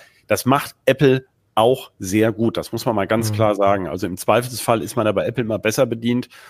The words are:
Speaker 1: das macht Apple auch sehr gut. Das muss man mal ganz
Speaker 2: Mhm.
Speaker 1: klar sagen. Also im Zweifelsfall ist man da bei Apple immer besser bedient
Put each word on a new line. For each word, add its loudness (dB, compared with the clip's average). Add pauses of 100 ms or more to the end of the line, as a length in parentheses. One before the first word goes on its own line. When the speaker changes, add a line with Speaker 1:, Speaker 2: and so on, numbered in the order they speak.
(260)
Speaker 1:
das -2
macht 0 (120)
Apple 4 (320)
auch 2
sehr 2
gut. -2
Das -6
muss -8
man 0
mal -2
ganz 0
Speaker 2:
Mhm. -4
Speaker 1:
klar 2
sagen. 2
Also -6
im -8
Zweifelsfall 0
ist -10
man 0
da 2
bei -2
Apple -4
immer -4
besser 0
bedient -2 (220)